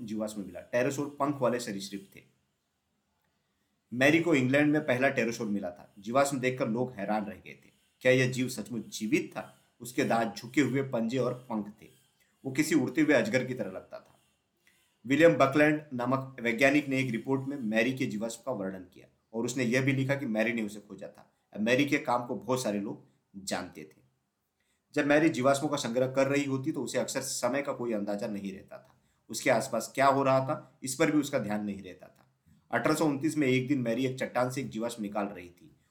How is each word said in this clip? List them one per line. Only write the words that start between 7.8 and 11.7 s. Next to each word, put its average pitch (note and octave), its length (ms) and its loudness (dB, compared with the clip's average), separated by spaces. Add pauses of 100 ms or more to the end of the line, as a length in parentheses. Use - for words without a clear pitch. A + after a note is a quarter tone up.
क्या B2+ 120 4
यह B2+ 200 4
जीव B2+ 160 -2
सचमुच A2 500 -8
जीवित B2+ 340 -2
था? - 260 -14 (220)
उसके B2 240 -2
दांत, A2+ 320 0
झुके B2+ 240 -2
हुए C3+ 220 2
पंजे A#2 360 -2
और B2 160 0
पंख G#2 480 -8